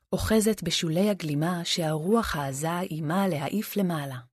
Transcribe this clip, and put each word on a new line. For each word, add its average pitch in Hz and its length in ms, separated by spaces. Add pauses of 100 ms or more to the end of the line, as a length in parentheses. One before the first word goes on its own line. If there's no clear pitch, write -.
(120)
אוחזת 214 500
בשולי 170 480
הגלימה 170 540
שהרוח 170 720
העזה 147 440
אימה 170 480
להעיף 170 480
למעלה. 156 420 (140)